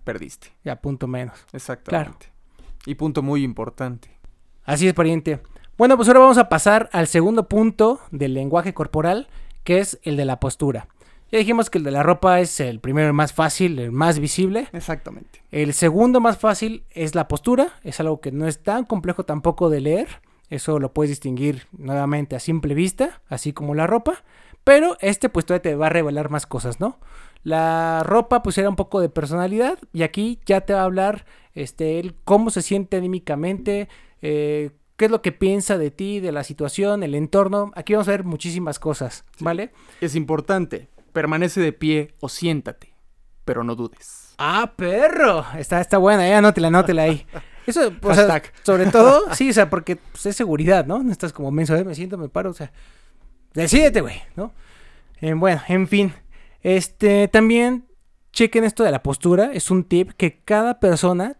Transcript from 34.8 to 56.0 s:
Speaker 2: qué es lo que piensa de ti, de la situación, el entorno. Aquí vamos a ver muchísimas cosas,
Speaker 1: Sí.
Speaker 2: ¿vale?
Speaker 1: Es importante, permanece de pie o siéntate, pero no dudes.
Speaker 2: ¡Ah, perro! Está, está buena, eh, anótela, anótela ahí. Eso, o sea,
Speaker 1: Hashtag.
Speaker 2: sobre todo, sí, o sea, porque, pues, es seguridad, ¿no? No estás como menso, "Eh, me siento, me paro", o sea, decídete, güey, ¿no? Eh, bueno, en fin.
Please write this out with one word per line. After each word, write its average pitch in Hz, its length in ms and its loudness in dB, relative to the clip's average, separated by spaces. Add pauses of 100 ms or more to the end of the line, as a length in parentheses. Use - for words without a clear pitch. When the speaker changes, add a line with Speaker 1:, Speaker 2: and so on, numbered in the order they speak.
Speaker 2:
qué 220 100 2
es 214 40 2
lo 220 120 0
que 170 100 -2
piensa 196 440 -2
de 151 140 -2
ti, 196 300 -8
de 180 100 -6
la 147 140 -6
situación, 196 580 -4
el 147 140 -4
entorno. 196 580 0
Aquí 175 200 -4
vamos 208 120 2
a 202 60 0
ver 196 100 -2
muchísimas 170 560 -8
cosas, 147 460 -8 (120)
Speaker 1:
Sí. 160 80 -10
Speaker 2:
¿vale? 170 280 -6 (280)
Speaker 1:
Es 156 140 -4
importante, 160 720 -4 (240)
permanece 160 480 -2
de 156 120 2
pie 151 480 -2
o 143 80 -8
siéntate, - 640 -6 (520)
pero 120 200 -4
no 117 100 -4
dudes. - 640 -14
Speaker 2:
¡Ah, 190 380 -2
perro! 202 680 2 (120)
Está, 175 240 -2
está - 180 0
buena, 190 300 4
eh, 196 60 6
anótela, 202 340 6
anótela 175 340 4
ahí. 156 240 0 (400)
Eso, 247 220 2 (140)
o 196 120 2
sea, 208 120 6
Speaker 1:
Hashtag. 160 260 0 (120)
Speaker 2:
sobre 190 260 4
todo, 262 320 8 (120)
sí, 262 160 0
o - 20 2
sea, 190 180 4
porque, 175 260 -4
pues, - 300 -12
es 202 100 -4
seguridad, 165 500 2
¿no? 208 160 -4
No 254 100 -2
estás 170 200 -6
como 139 180 -8
menso, 156 260 0
"Eh, 185 80 0
me 180 100 -10
siento, 180 240 -10
me 151 100 -10
paro", 185 220 -6
o 170 40 -10
sea, 147 160 -14 (840)
decídete, 220 460 4
güey, - 200 -6 (160)
¿no? 208 160 -10 (680)
Eh, 160 140 -2
bueno, 165 340 2
en 180 200 2
fin. 202 240 2 (500)